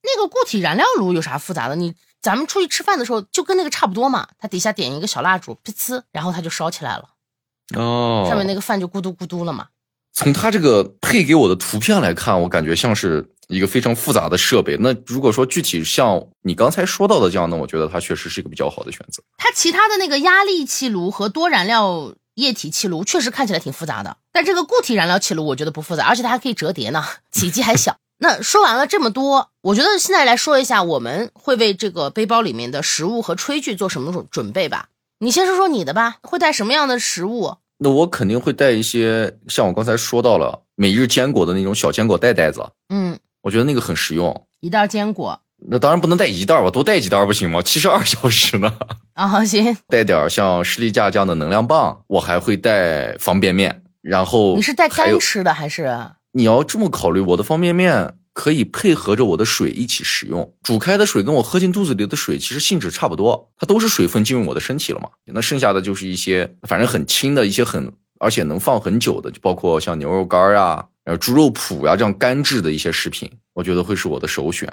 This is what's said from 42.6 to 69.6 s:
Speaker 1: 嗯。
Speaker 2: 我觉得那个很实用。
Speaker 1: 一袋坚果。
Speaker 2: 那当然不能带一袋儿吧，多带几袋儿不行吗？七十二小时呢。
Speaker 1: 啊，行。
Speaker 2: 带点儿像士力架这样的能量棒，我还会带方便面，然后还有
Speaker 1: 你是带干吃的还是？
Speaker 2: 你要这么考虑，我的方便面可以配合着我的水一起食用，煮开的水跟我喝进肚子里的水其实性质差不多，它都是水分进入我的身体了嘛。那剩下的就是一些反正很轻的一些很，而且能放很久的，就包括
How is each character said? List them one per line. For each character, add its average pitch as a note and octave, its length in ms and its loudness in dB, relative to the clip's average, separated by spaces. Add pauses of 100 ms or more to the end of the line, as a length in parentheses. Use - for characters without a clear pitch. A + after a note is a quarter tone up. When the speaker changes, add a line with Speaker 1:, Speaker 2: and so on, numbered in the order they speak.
Speaker 1:
嗯。 F#3+ 280 -2 (220)
Speaker 2:
我 G2 100 -4
觉 A2 80 2
得 A#2+ 60 4
那 C#3+ 100 0
个 A#2+ 60 2
很 E2+ 160 -4
实 - 180 -4
用。 E2+ 320 -2 (140)
Speaker 1:
一 E3+ 100 -8
袋 G#3 160 2
坚 G#3 260 -4
果。 A#2 280 -8 (280)
Speaker 2:
那 A#2+ 80 -2
当 C3+ 140 4
然 E3+ 100 4
不 E3 60 2
能 F3 100 4
带 F3+ 120 4
一 G2+ 160 -2
袋 G#3+ 100 4
儿 C#3 80 6
吧， - 80 4
多 A2+ 140 0
带 G#3 160 4
几 F#2 80 -6
袋 G2 100 4
儿 G2+ 80 6
不 G2+ 60 0
行 F2+ 180 -2
吗？ E2+ 100 0
七 D3+ 200 0
十 F#3 80 2
二 G3+ 160 4
小 - 260 0
时 - 280 2
呢。 A2 140 0 (420)
Speaker 1:
啊， G3 300 2
行。 A3 320 2 (120)
Speaker 2:
带 A2+ 160 4
点 F#2+ 120 4
儿 D2+ 120 2
像 F2+ 360 2
士 - 160 -4
力 A2+ 120 0
架 G#2 180 2
这 G2+ 80 0
样 G2 80 4
的 F2 80 0
能 D#2 160 -2
量 A2 160 2
棒， C3+ 400 0
我 F#2+ 140 2
还 F2 180 0
会 G2+ 180 0
带 E2+ 640 0
方 F#2 220 0
便 F#2 120 2
面， F#2+ 300 0 (180)
然 F#2 240 0
后 G#2 260 4
还 - 0 -
有 F2 60 2
Speaker 1:
你 G#3 60 2
是 D4 100 -2
带 D#4+ 160 2
干 E4+ 300 2
吃 - 240 -2
的 E3+ 100 2
还 D3+ 160 -6
是？ C3+ 300 -4 (360)
Speaker 2:
你 B2+ 100 4
要 A#2 180 6
这 G#3+ 160 -4
么 G#3 100 2
考 G2 220 -2
虑， F2+ 100 2
我 F2+ 160 4
的 G2+ 60 0
方 D#3+ 180 0
便 F3 140 2
面 E3 400 2 (180)
可 - 200 0
以 C3 120 2
配 F3 300 2
合 G2+ 200 0
着 B2+ 80 2
我 F#2 140 2
的 G#2+ 80 0
水 F2 260 0
一 A#2+ 160 -4
起 - 160 -4
食 - 240 -4
用， - 360 -6
煮 A2+ 160 0
开 F#3+ 180 2
的 G#3 80 6
水 A2 180 0
跟 C#3+ 120 0
我 F#3 80 4
喝 F#3 180 0
进 F#3 100 2
肚 G3 140 0
子 C#3+ 80 0
里 G2+ 140 0
的 - 100 -6
水 D2 220 -4
其 - 160 -8
实 D3 60 -6
性 F3 200 0
质 F2+ 100 -6
差 - 160 -4
不 E2 80 -2
多， G2+ 440 0
它 - 80 -6
都 G#3 120 2
是 A3+ 100 0
水 F#2 180 2
分 G#2+ 180 2
进 B2+ 100 0
入 A2+ 140 0
我 B1+ 60 -4
的 D2 60 -4
身 C3+ 180 -6
体 - 140 -6
了 - 80 -8
嘛。 - 100 -12 (160)
那 A2+ 160 -6
剩 C#3 180 -2
下 G#2+ 120 4
的 F#2+ 100 2
就 G2 120 -4
是 F#2+ 120 -8
一 F#2 100 -6
些 F2+ 460 -2
反 - 160 -2
正 - 100 2
很 D2+ 180 -2
轻 C#3 280 0
的 B2+ 100 4
一 G2+ 60 0
些 A#2 120 0
很， D2 300 -4 (260)
而 A2 120 0
且 A2 140 -2
能 D2+ 140 -4
放 A#2 220 0
很 G#2 180 0
久 - 220 -2
的， A#1+ 100 -10
就 - 120 -20
包 F#2 100 0
括 F2 260 0